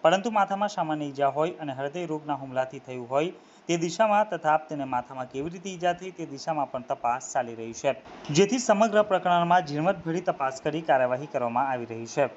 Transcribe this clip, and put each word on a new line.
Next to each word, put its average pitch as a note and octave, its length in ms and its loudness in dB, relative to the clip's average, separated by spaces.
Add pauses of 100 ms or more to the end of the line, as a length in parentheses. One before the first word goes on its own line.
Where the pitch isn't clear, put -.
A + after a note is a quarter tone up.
પરંતુ F#3+ 300 4
માથામાં G3+ 400 2
સામાન્ય D#3 360 -2
ઈજા C#3 240 2
હોય D#3 300 -2
અને D3 120 -6
હૃદય C#3+ 340 -6
રોગના D3 320 -6
હુમલાથી C3 420 -6
થયું B2+ 280 -10
હોય D3+ 240 0 (300)
તે E3+ 160 0
દિશામાં G#3 480 2
તથા D#3 380 2
તેને D3 220 -6
માથામાં B2+ 420 -4
કેવી C#3+ 240 -6
રીતે F#3+ 180 -10
ઈજા F3 240 0
થઈ F3+ 180 -12
તે E3+ 140 -10
દિશામાં C#3 420 -4
પણ B2 200 -8
તપાસ B2+ 440 -2
ચાલી A#2+ 220 -2
રહી A2+ 200 -8
છે, C3+ 220 0 (340)
જેથી G3 300 4
સમગ્ર G#3 440 4
પ્રકરણમાં F3 600 4
ઝીણવટભરી E3 580 -2
તપાસ C3+ 380 -2
કરી D#3 200 -2
કાર્યવાહી C3 480 2
કરવામાં B2 400 0
આવી A#2+ 200 -4
રહી A#2 240 -8
છે. C3+ 220 2